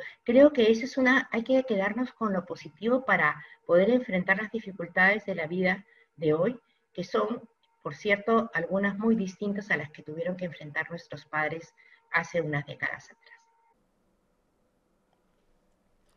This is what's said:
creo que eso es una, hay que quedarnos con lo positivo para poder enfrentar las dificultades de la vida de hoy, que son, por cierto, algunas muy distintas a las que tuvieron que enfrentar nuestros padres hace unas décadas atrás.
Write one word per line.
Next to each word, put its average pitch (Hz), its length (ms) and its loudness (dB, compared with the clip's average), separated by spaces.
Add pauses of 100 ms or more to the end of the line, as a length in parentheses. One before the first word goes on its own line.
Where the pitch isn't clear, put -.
(220)
creo 277 300 8
que 226 180 4
eso 226 140 2
es 247 140 -8
una, 262 340 2
hay 226 100 -2
que 262 220 2
quedarnos 214 480 -2
con 214 200 -4
lo 180 120 -2
positivo 226 600 -4
para 156 380 0 (240)
poder 185 240 6
enfrentar 196 460 2
las 214 160 -6
dificultades 190 720 0
de 190 100 -6
la 160 120 -6
vida 185 380 -2 (320)
de 151 180 2
hoy, 202 260 0 (320)
que 180 120 -8
son, 226 440 -4 (340)
por 151 120 -10
cierto, 214 580 0
algunas 196 460 -2
muy 220 180 2
distintas 202 540 -4
a 170 60 0
las 147 140 -6
que - 120 -20
tuvieron 170 340 -6
que 180 80 -8
enfrentar 156 460 -8
nuestros 170 340 -14
padres 156 500 -6 (360)
hace 170 300 -2
unas 151 260 -4
décadas - 440 -10
atrás. - 300 -20 (2750)